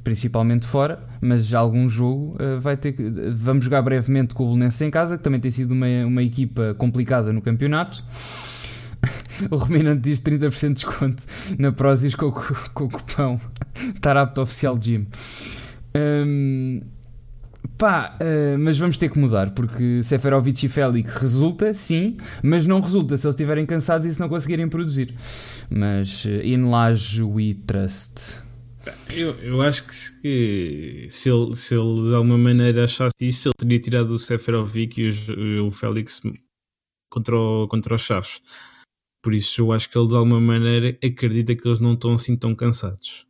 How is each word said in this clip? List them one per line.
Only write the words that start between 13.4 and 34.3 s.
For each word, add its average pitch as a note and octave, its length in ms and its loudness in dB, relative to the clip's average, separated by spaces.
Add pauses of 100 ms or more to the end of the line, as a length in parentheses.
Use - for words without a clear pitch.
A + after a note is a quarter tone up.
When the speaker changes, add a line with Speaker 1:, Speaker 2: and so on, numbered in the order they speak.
Speaker 1:
<laughs> B3 300 -8
Tarapto C#3 420 2
Oficial B2+ 380 -2
Gym. G#2+ 280 -2 (920)
Hum, C#3+ 840 0 (960)
pá, F3 460 0
eh, D3+ 360 2
mas D3+ 200 2
vamos E3 200 2
ter E3 120 0
que - 80 -2
mudar, G#2+ 340 2
porque A#2+ 520 -2
Seferovic C3+ 640 2
e - 20 0
Félix A#2+ 460 0
resulta, D3 580 2
sim, G3+ 440 -2 (260)
mas D#3+ 240 4
não F#3+ 120 4
resulta F3+ 380 0
se C3+ 80 -2
eles C#3+ 80 2
estiverem D3+ 320 0
cansados D#3+ 400 0
e E3 80 -2
se C#3+ 60 -6
não E3+ 100 -2
conseguirem E3 400 -2
produzir. C3+ 440 -2 (540)
Mas, G2 600 -2
eh, G#2 200 -2
in B2 220 2
Lage A2+ 540 2
we G#2+ 320 0 (100)
trust. - 720 -4 (760)
Speaker 2:
Eu, E3 240 -2
eu B2+ 240 0
acho C#3+ 240 2
que - 80 -6
se, - 260 -4
que F2+ 880 -2
se - 200 0
ele, A#2+ 260 2
se - 180 -2
ele A2+ 360 2
de A#2+ 40 4
alguma A#2+ 240 4
maneira A#2+ 460 4
achasse A#2+ 360 0
isso, B2+ 300 0
ele B2 80 0
teria A#2+ 220 2
tirado A#2+ 320 0
o A#2 80 -2
Seferovic A2+ 840 -4